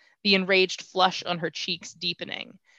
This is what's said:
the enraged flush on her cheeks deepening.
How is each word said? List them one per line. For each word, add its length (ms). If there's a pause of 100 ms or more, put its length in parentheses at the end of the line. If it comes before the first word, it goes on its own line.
(240)
the 100
enraged 480
flush 400
on 160
her 120
cheeks 420
deepening. 640 (200)